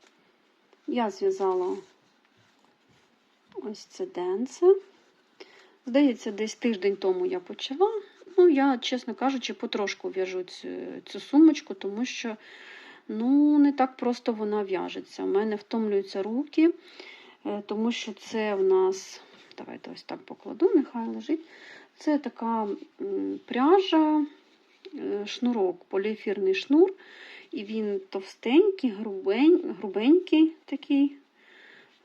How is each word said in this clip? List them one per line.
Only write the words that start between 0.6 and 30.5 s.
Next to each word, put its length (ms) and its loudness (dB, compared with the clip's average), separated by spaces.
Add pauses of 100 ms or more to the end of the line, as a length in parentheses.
Я 240 -2
зв'язала 640 -2 (1800)
ось 300 -12
це 220 -12
денце. 680 2 (1120)
Здається, 460 0
десь 220 -6
тиждень 420 -2
тому 300 0
я 140 -4
почала. 600 -4 (340)
Ну, 120 8
я, 300 4
чесно 360 -6
кажучи, 400 -4
потрошку 540 -6
в'яжу 340 -4
цю, 260 -16 (360)
цю 160 -14
сумочку, 540 4
тому 300 -6
що 320 -8 (720)
ну, 500 4
не 140 6
так 240 0
просто 360 -2
вона 300 -2
в'яжеться. 600 -8
У 40 -2
мене 300 0
втомлюються 640 -4
руки, 520 0 (720)
е, 200 -6
тому 260 -2
що 200 -10
це 420 -6
в 80 0
нас, 600 0 (360)
давайте 360 -16
ось 80 -18
так 160 -12
покладу, 560 -4
нехай 340 -2
лежить. 320 -6 (560)
Це 220 0
така, 500 -4 (320)
м, 440 -6
пряжа, 840 2 (680)
е, 320 -6
шнурок, 580 -2
поліефірний 720 -2
шнур. 380 4 (580)
І 140 -8
він 360 -4 (100)
товстенький, 800 0
грубень-, 880 2
грубенький 720 2 (120)